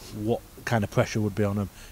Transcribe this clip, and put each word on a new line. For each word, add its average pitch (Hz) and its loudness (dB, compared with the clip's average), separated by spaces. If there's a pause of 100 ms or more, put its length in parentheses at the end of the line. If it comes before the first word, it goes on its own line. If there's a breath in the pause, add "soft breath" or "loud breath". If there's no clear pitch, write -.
(140 loud breath)
what 107 0 (240)
kind 113 2
of - -2
pressure 113 2
would 104 0
be 107 2
on 101 2
them 101 0 (220 loud breath)